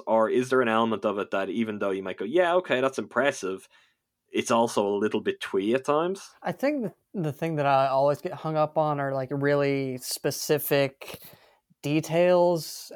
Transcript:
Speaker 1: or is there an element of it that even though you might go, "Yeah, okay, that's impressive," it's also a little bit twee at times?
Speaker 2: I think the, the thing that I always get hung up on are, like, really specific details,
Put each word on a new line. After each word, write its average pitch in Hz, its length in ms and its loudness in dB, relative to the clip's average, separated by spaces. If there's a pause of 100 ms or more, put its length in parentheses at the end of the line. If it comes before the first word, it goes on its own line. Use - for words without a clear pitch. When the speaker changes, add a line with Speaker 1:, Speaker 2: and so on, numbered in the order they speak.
Speaker 1:
or 110 240 4
is 127 200 2
there 131 120 4
an 117 60 2
element 110 360 2
of 104 140 0
it 95 140 -4
that 98 180 -2
even 107 300 -2
though 101 100 -2
you 98 140 -2
might 92 140 -8
go, 95 80 -6
"Yeah, 170 300 2
okay, 147 260 0
that's 131 180 0
impressive," 104 680 -2 (640)
it's 107 200 -2
also 117 360 2
a 101 100 0
little 104 240 -2
bit 98 200 -4
twee 101 320 -2
at 135 100 -2
times? 170 380 -2 (220)
Speaker 2:
I 185 80 -4
think 277 320 -2
the, 185 100 -6 (200)
the 156 200 -2
thing 165 220 -4
that 147 100 0
I 135 220 4
always 139 340 0
get 180 120 -8
hung 156 220 -6
up 151 220 0
on 151 220 0
are, 139 140 -2
like, 131 180 -4
really 139 640 0
specific - 1200 -2 (600)
details, 170 1160 2